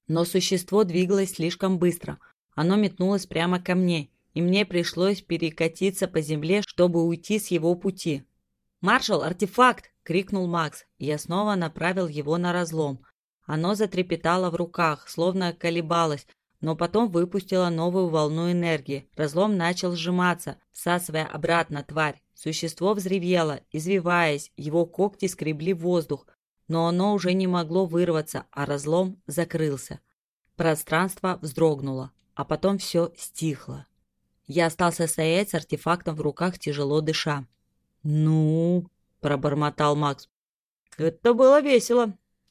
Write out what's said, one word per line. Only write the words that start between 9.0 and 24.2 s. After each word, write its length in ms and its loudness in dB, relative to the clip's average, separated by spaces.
артефакт!" 680 2
крикнул 440 -2
Макс. 380 -4
Я 200 -2
снова 360 -2
направил 540 -2
его 280 -2
на 160 0
разлом. 520 -4
Оно 300 -2
затрепетало 760 0
в 60 -4
руках, 520 -2
словно 440 0
колебалось, 720 -2
но 140 -2
потом 340 0
выпустило 580 0
новую 400 0
волну 420 0
энергии. 640 -2
Разлом 400 0
начал 380 -2
сжиматься, 640 -2
всасывая 540 -4
обратно 560 -2
тварь. 400 -4
Существо 600 -4
взревело, 640 0
извиваясь, 840 0